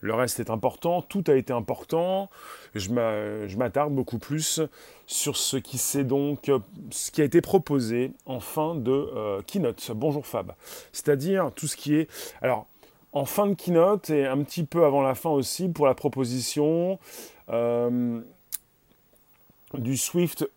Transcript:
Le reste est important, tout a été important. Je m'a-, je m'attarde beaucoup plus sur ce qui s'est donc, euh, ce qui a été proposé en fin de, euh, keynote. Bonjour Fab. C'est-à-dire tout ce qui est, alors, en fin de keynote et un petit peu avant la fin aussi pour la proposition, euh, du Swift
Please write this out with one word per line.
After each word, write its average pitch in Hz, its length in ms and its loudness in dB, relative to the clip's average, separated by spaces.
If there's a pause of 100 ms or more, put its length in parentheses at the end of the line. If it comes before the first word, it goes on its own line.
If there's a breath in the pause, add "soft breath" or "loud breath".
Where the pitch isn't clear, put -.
Le 104 120 -2
reste 117 260 0
est 110 120 -2
important, 143 500 0
tout 190 260 -4
a 151 60 8
été 135 180 2
important. 175 760 -2 (460 loud breath)
Je 98 160 -4
m'a-, 107 560 0
je 95 100 -6
m'attarde 135 340 0
beaucoup 123 280 -2
plus 156 420 -4 (460 loud breath)
sur - 280 -4
ce - 220 -2
qui 127 220 -6
s'est 143 240 0
donc, 143 460 0
euh, 135 100 6 (320)
ce - 180 -6
qui - 120 0
a - 20 6
été 151 180 6
proposé 131 720 0 (160)
en 131 120 -6
fin 156 360 -4
de, 127 160 0
euh, 110 500 0
keynote. 127 540 -4
Bonjour 139 320 -2
Fab. 92 240 -6 (400 loud breath)
C'est-à-dire 147 640 0
tout - 100 -8
ce 139 100 -4
qui 151 200 0
est, 156 160 0 (320 loud breath)
alors, 120 240 0 (460 soft breath)
en 139 120 0
fin 208 220 2
de 202 80 2
keynote 180 560 4
et 143 160 4
un 139 160 0
petit 160 220 -4
peu 165 200 4
avant 139 160 6
la 135 140 2
fin 160 160 -2
aussi 151 380 0
pour 147 180 4
la 127 80 6
proposition, 147 1040 0 (500 loud breath)
euh, 120 720 0 (1500)
du 131 240 -2
Swift 165 600 0